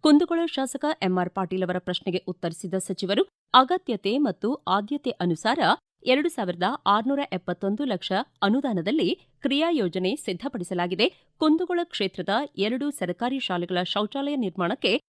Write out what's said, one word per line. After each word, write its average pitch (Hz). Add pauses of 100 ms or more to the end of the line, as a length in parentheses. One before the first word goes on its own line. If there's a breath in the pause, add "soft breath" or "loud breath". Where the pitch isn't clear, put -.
ಕುಂದಗೋಳ 320
ಶಾಸಕ 269 (180)
ಎಂಆರ್ 185
ಪಾಟೀಲ್ 185
ಅವರ 180
ಪ್ರಶ್ನೆಗೆ 180
ಉತ್ತರಿಸಿದ 175
ಸಚಿವರು, 196 (300)
ಅಗತ್ಯತೆ 254
ಮತ್ತು 240 (140)
ಆದ್ಯತೆ 208
ಅನುಸಾರ 175 (480)
ಎರಡು 285
ಸಾವಿರದ 180 (240)
ಆರುನೂರ 226 (120)
ಎಪ್ಪತ್ತೊಂದು 196
ಲಕ್ಷ 214 (300)
ಅನುದಾನದಲ್ಲಿ 214 (220 soft breath)
ಕ್ರಿಯಾ 285
ಯೋಜನೆ 190
ಸಿದ್ಧಪಡಿಸಲಾಗಿದೆ. 180 (320 soft breath)
ಕುಂದಗೋಳ 339
ಕ್ಷೇತ್ರದ 190 (300)
ಎರಡು 240
ಸರ್ಕಾರಿ 240
ಶಾಲೆಗಳ 180
ಶೌಚಾಲಯ 277
ನಿರ್ಮಾಣಕ್ಕೆ 196